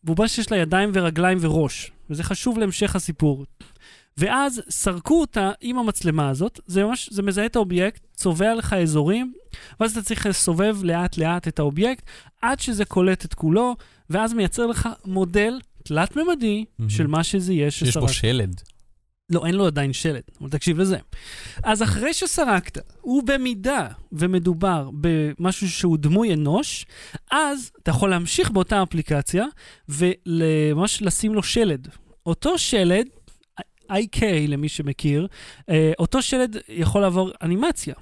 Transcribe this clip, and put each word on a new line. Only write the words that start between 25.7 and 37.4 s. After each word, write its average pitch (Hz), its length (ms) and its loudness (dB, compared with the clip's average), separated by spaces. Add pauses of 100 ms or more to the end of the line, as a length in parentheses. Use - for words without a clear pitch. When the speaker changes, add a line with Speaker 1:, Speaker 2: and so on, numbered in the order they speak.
Speaker 1:
שהוא 165 280 0
דמוי 175 360 2
אנוש, 156 520 -2 (440)
אז 285 400 0 (120)
אתה - 80 0
יכול 196 200 2
להמשיך 175 400 0
באותה 196 320 2
אפליקציה, 170 640 -2 (840)
וממש 160 760 2
לשים 214 320 0
לו 202 80 0
שלד. 160 460 0 (380)
אותו 294 320 0
שלד, 196 480 2 (840)
איי 208 160 0
קיי, 180 400 0
למי 147 220 -2
שמכיר, 147 580 -2 (440)
אה, 156 280 4
אותו 247 240 2
שלד 254 340 0 (120)
יכול 175 320 0
לעבור 185 300 2 (120)